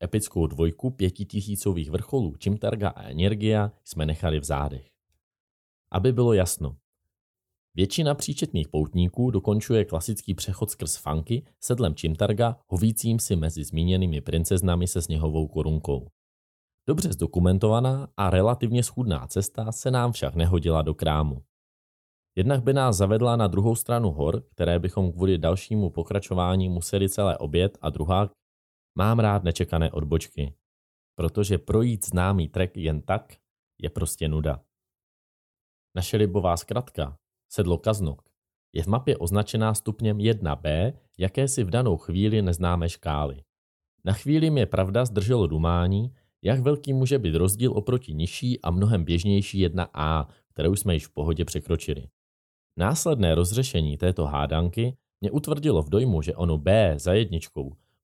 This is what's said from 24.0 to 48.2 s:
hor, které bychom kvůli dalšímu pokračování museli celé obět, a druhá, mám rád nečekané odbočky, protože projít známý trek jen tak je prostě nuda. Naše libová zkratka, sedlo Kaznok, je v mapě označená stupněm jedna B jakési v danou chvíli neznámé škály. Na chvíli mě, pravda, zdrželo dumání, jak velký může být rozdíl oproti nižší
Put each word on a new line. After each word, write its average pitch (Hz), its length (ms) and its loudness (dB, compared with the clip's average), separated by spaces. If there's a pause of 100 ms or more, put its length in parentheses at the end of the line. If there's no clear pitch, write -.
hor, 73 300 0
které 85 380 0
bychom 90 320 0
kvůli 90 260 2
dalšímu 92 520 0
pokračování 92 800 0
museli 92 400 0
celé 98 280 0
obět, 85 440 0
a 80 80 -2
druhá, 85 400 0 (680)
mám 110 220 2
rád 101 240 2
nečekané 82 480 0
odbočky, 73 640 -2 (600)
protože 95 420 0
projít 110 480 0
známý 90 420 0
trek 92 300 -2
jen 78 240 -2
tak - 340 -4 (460)
je 76 80 -4
prostě - 380 -4
nuda. 76 360 -2 (1300)
Naše 90 220 -2
libová 92 400 2
zkratka, 80 600 -6 (340)
sedlo 87 260 0
Kaznok, 98 520 -4 (440)
je 82 100 -4
v 85 40 -4
mapě 120 300 0
označená 104 560 0
stupněm 107 460 -2
jedna 104 360 0
B 85 380 0 (240)
jakési 131 460 0
v 92 60 -2
danou 117 280 2
chvíli 104 440 0
neznámé 87 480 0
škály. 73 540 -4 (600)
Na 98 80 2
chvíli 156 360 2
mě, 139 160 2
pravda, 101 400 0
zdrželo 104 420 2
dumání, 87 640 0 (300)
jak 123 160 2
velký 143 340 0
může 131 260 2
být 85 160 0
rozdíl 95 360 2
oproti 120 420 -2
nižší 87 480 -4